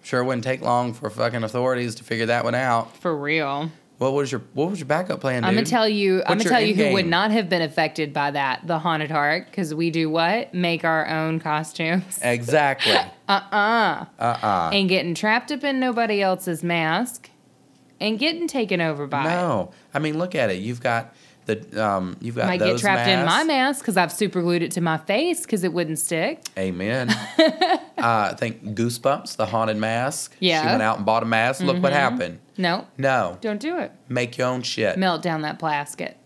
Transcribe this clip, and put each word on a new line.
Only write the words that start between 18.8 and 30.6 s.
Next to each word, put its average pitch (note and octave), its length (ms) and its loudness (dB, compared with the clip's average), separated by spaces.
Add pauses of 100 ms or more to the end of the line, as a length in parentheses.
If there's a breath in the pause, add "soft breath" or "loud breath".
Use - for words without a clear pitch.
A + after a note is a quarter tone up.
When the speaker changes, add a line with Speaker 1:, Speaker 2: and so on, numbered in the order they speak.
Speaker 2:
over D3 260 -2
by C#3 140 -2
it. D#3+ 140 2
Speaker 1:
No. C#3+ 360 0 (220 loud breath)
I C#3+ 60 0
mean, D3+ 200 -2
look F3+ 160 -4
at B2 140 2
it. F#2 60 0
You've A#2 260 -6
got A#2 340 -2 (300 loud breath)
the, G#2+ 400 -4
um, F#2+ 360 0
you've A#2 140 -8
got A#2 120 0
Speaker 2:
Might F3+ 120 0
get G#2+ 60 2
Speaker 1:
those - 160 2
Speaker 2:
trapped G3 260 2
in F#3+ 180 4
my F#3+ 180 4
Speaker 1:
masks. D#4+ 40 0
Speaker 2:
mask C#4 380 2
'cause F#3+ 120 0
I've F3 160 2
super F3+ 280 0
glued E3+ 220 2
it C#3+ 80 -4
to F3+ 100 -2
my D#3+ 160 2
face C#4 480 -2
'cause F#3 180 0
it F3+ 80 0
wouldn't D#3+ 280 -2
stick. F3 420 -2 (160)
Speaker 1:
Amen. G2 520 -2 (280)
Speaker 2:
<laughs> D#4+ 420 4 (160)
Speaker 1:
Uh, D3 380 2
I - 20 -8
think - 260 -4 (140)
Goosebumps, A#2+ 640 -2
the A2 80 0
haunted A2 320 0
mask. A#2 640 -2
She F#3 80 2
Speaker 2:
Yeah. D#3 220 2